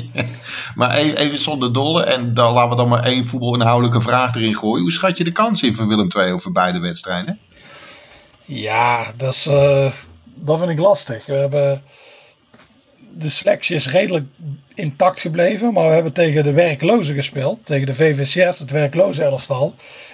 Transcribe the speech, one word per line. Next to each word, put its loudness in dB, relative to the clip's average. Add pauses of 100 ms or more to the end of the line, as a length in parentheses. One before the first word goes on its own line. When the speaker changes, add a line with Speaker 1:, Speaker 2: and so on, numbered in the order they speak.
(300)
Speaker 1:
<laughs> -12
Maar 0
even, 2
even 0
zonder -2
dolle. 2
En 0
dan 4
laten 4
we 0
dan 2
maar 2
één 0
voetbalinhoudelijke 2
vraag 0
erin 0
gooien. 0
Hoe 0
schat 0
je -2
de -2
kans 0
in 2
van -2
Willem 2
twee 0
over -6
beide 0
wedstrijden? -6 (1040)
Speaker 2:
Ja, -2 (100)
dat -4
is, 0
eh, 4 (320)
dat -2
vind -2
ik -2
lastig. 0
We -6
hebben, 0 (1300)
de -6
selectie 0
is 0
redelijk 0 (500)
intact 0
gebleven, 0
maar 2
we 4
hebben 2
tegen 2
de 0
werklozen 2
gespeeld, -6
tegen -2
de -4
V 2
V -2
C 2
S, -12
het -12
werkloze 0
elftal. -2 (400)